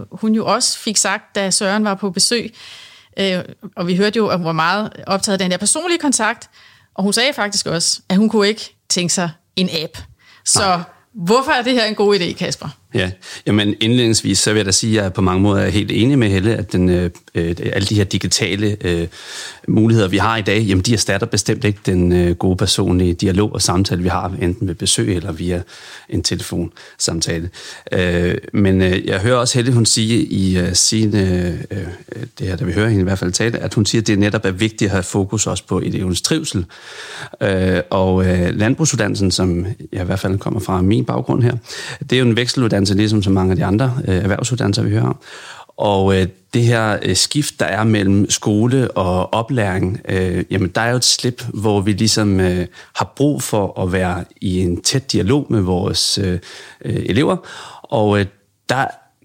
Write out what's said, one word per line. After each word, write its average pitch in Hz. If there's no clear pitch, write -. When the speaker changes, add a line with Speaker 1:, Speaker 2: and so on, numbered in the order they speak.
Speaker 1:
hun 220
jo 220
også 226
fik 214
sagt, 202
da 196
Søren 208
var 202
på 202
besøg, 208
øh, 190
og 175
vi 185
hørte 208
jo, 214
at 185
hun 165
var 165
meget 170
optaget 190
af 190
den 185
der 180
personlige 320
kontakt, 240
og 190
hun 196
sagde 269
faktisk 208
også, -
at 185
hun 220
kunne 214
ikke -
tænke 175
sig 175
en 185
app. -
Så -
Speaker 2:
Nej. 185
Speaker 1:
hvorfor 226
er 262
det 247
her 233
en 214
god 202
idé, 175
Kasper? -
Speaker 2:
Ja, 92
jamen 104
indledningsvis, 113
så 113
vil 107
jeg 104
da 95
sige, 110
at 104
jeg 92
på -
mange 92
måder 101
er 95
helt 101
enig 131
med 110
Helle, 98
at 101
den, 90
øh, 90
øh, 85
alle 101
de 107
her 104
digitale, 98
øh, 85
muligheder, 110
vi 92
har 110
i 110
dag, 104
jamen 98
de 117
erstatter 101
bestemt -
ikke 104
den, 90
øh, 87
gode 92
personlige 90
dialog 98
og 101
samtale, 90
vi 92
har, 90
enten 87
ved 87
besøg 107
eller 85
via 87
en 82
telefonsamtale. 85
Øh, 87
men, 95
øh, 92
jeg 98
hører 123
også 123
Helle, 120
hun 120
sige 110
i, 95
øh, 90
sin, 107
øh, 90
øh, 101
det 110
her, 92
da 85
vi 87
hører 107
hende 104
i -
hvert 92
fald 90
tale, 110
at -
hun 107
siger, 113
at 104
det 104
netop 104
er 98
vigtigt 107
at 92
have 95
fokus 101
også 90
på 92
elevens 90
trivsel. 151
Øh, 92
og, 95
øh, 90
landbrugsuddannelsen, 104
som 87
jeg 101
i 87
hvert 95
fald 98
kommer -
fra 92
min 110
baggrund 127
her, 120
det -
er 131
jo 131
en 117
vekseluddannelse, 113
så 101
ligesom 104
så 98
mange 95
af 92
de 151
andre, 123
øh, 95
erhvervsuddannelser, 104
vi 110
hører 113
om. -
Og, 98
øh, 92
det 120
her, 113
øh, 98
skift, -
der -
er 98
mellem 101
skole 120
og 92
oplæring, 101
øh, 92
jamen, 95
der 110
er 117
jo 120
et 123
slip, -
hvor 104
vi 98
ligesom, 104
øh, 90
har -
brug 135
for 101
at 95
være 90
i 92
en 87
tæt -
dialog 110
med 113
vores, 90
øh, 92
øh, 107
elever. -
Og, 104
øh, 98
der 127